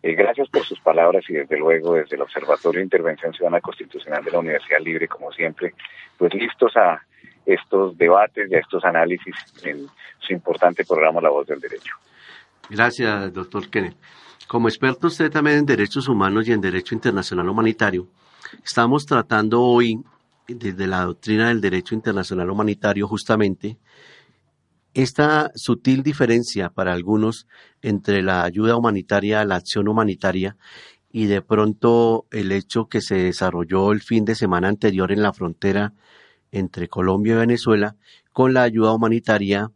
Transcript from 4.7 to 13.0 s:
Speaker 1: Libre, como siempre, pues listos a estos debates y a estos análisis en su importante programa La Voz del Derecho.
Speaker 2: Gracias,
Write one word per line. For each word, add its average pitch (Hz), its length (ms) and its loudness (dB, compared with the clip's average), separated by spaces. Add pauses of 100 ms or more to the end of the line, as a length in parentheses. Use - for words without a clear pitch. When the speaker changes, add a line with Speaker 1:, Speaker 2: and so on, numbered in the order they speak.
Speaker 1:
Libre, 82 240 -4
como - 240 -12
siempre, 85 440 -6 (420)
pues 90 160 0
listos 113 420 -2
a 87 240 4 (460)
estos 95 500 0
debates 95 540 4
y 90 60 0
a 80 40 4
estos 85 240 -4
análisis 87 520 0 (260)
en 73 240 -12 (320)
su - 160 -8
importante 87 520 0
programa 80 360 2
La 80 80 4
Voz 71 160 0
del 71 140 -6
Derecho. - 340 -14 (760)
Speaker 2:
Gracias, 107 640 0